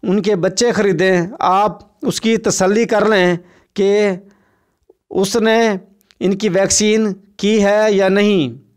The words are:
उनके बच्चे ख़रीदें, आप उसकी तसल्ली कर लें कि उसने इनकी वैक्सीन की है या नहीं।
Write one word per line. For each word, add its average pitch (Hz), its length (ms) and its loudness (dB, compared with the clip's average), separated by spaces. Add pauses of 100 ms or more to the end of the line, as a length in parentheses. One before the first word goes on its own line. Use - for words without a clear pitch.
उनके 202 340 0
बच्चे 190 360 -2
ख़रीदें, 185 560 0 (140)
आप 190 600 -2
उसकी 226 340 -2
तसल्ली 208 480 0
कर 214 220 0
लें 180 300 2 (380)
कि 202 420 0 (920)
उसने 220 480 0 (600)
इनकी 196 300 -2
वैक्सीन 214 600 0 (260)
की 214 220 0
है 208 340 2
या 190 160 2
नहीं। 190 480 0 (180)